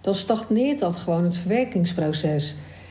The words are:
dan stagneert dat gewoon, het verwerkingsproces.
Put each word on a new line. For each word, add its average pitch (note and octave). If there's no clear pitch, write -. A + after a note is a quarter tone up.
dan G3
stagneert A3+
dat F3
gewoon, E3+
het F3
verwerkingsproces. E3+